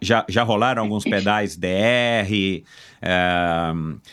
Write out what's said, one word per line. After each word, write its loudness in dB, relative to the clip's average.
já, 2
já 2
rolaram 2
alguns -2
pedais 0
D -6
R, 0
é, 0